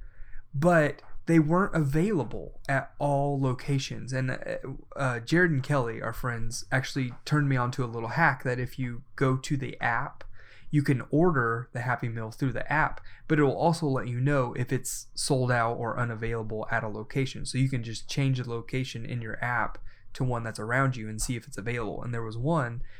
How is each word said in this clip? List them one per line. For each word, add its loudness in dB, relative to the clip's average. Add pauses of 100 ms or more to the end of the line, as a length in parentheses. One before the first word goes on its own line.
(540)
but 4 (260)
they 8
weren't 4
available 0
at 0
all 2
locations. 0
And, 0
uh, -4 (600)
uh, 0
Jared 4
and 2
Kelly, 0
our -4
friends, 0
actually 0 (100)
turned 2
me 4
on 2
to -2
a -2
little -6
hack 2
that 0
if -6
you -6 (120)
go 4
to -2
the -6
app, -2 (460)
you 4
can 2 (100)
order 4
the -6
Happy -2
Meal -6
through -2
the -4
app, 0 (300)
but 4
it 8
will 4
also 2
let 0
you -2
know 2
if -2
it's -4
sold 2
out 2
or -4
unavailable -2
at 0
a -4
location. -4
So -4
you 4
can -2
just -8
change 2
the -6
location -4
in -4
your -6
app 0 (360)
to -2
one 0
that's -6
around 2
you -6
and -4
see -2
if -10
it's -10
available. -4
And -4
there -2
was -6
one 0 (180)